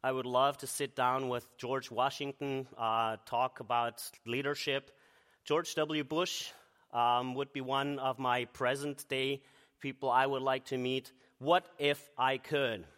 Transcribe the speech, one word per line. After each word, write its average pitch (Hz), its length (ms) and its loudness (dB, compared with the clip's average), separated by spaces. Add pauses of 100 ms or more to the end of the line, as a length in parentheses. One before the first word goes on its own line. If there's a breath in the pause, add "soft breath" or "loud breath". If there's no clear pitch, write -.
I 131 120 0
would 131 120 -4
love 131 340 2
to 135 80 -8
sit - 280 -4
down 131 320 2
with 123 180 -4 (120)
George 131 340 -4
Washington, 135 720 -2 (120)
uh, 113 480 2
talk 123 340 -2
about 120 420 -2 (240)
leadership. 139 640 -2 (540 soft breath)
George 165 320 0
W. 151 300 0
Bush, 165 440 -2 (440 loud breath)
um, 120 420 2
would 139 160 -4
be 139 80 -6
one 135 400 -2
of 131 200 -2
my 123 260 2
present-day 139 960 -2 (400 soft breath)
people 135 280 -4
I 127 160 6
would 135 180 0
like 135 220 0
to 135 120 -4
meet. 127 340 -2 (280 soft breath)
What 165 260 4 (120)
if 143 400 0
I 131 200 2
could? 127 480 0 (120)